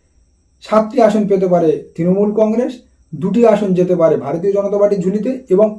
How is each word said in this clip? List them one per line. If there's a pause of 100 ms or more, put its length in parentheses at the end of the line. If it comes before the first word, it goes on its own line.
(640)
সাতটি (100)
আসন
পেতে
পারে (240)
তৃণমূল (100)
কংগ্রেস, (400)
দুটি (120)
আসন
যেতে
পারে (100)
ভারতীয়
জনতা
পার্টির
ঝুলিতে (240)
এবং (120)